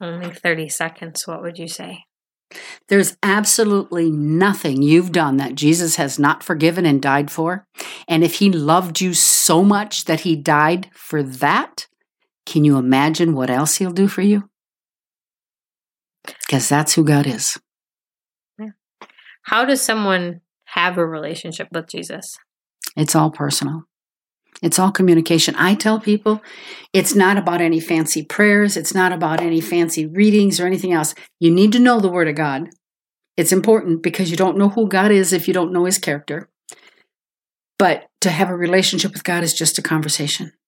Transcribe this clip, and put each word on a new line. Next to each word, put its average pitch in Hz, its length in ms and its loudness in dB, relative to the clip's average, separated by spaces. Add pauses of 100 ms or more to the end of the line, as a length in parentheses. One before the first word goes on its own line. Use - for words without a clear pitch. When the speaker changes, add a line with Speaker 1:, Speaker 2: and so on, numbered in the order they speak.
Speaker 1:
only 175 300 -12
thirty 160 380 -4
seconds, 165 580 -10
what 165 160 -12
would 170 160 -12
you 165 100 -14
say? 175 360 -16 (840)
Speaker 2:
There's 196 340 2
absolutely 202 880 0
nothing 156 720 0
you've 170 280 4
done 151 280 2
that 139 180 -4
Jesus 165 400 2
has 139 240 -2
not 147 240 2
forgiven 170 420 0
and 139 160 0
died 143 280 0
for. 175 360 -6 (400)
And 165 160 0
if 165 120 2
he 196 180 2
loved 165 480 0
you 185 120 -2
so - 520 2
much 202 400 0
that 160 160 -2
he 165 160 -2
died 156 560 0
for - 300 -6
that, 139 640 -4 (580)
can 151 180 0
you 143 120 4
imagine 147 580 2
what 127 160 -2
else 135 260 -2
he'll 185 140 -4
do 190 160 2
for 196 160 -4
you? 202 260 2 (2000)
'Cause 127 200 -2
that's 151 260 0
who 165 80 4
God 147 240 2
is. - 320 -6 (1000)
Speaker 1:
Yeah. 214 100 -14 (760)
How 226 220 0
does 262 180 0
someone 185 580 -2 (260)
have 180 300 -2
a 170 100 0
relationship 160 680 -10
with 165 160 -8
Jesus? - 480 -14 (600)
Speaker 2:
It's 156 200 0
all 156 160 2
personal. 147 520 -6 (800)
It's 165 160 0
all 190 140 2
communication. 165 680 2
I 185 160 2
tell 214 260 0
people 214 400 0 (520)
it's 185 220 0
not 196 220 4
about 175 240 0
any 165 200 0
fancy 160 440 -2
prayers. 208 520 2
It's 165 180 -6
not 185 180 2
about 160 280 -2
any 165 200 0
fancy 160 460 -2
readings 202 540 2
or 175 60 -2
anything 185 260 -2
else. 156 200 0 (280)
You 165 100 4
need 196 220 4
to 247 80 4
know 247 200 6
the 196 80 2
Word 175 200 0
of 147 80 -4
God. 147 340 -4 (640)
It's 160 160 2
important 185 500 2
because 175 280 -4
you 170 60 -4
don't 185 200 0
know 202 120 4
who 214 200 0
God 196 220 2
is 190 220 2
if 180 160 0
you 175 60 0
don't 180 180 -2
know 180 140 0
his 185 120 0
character. 147 500 -8 (1300)
But 175 280 0 (140)
to 185 100 0
have 175 180 0
a 185 80 -4
relationship 185 560 0
with - 120 -14
God 175 180 -2
is 165 120 -2
just - 220 -2
a - 60 -6
conversation. 156 720 -4 (160)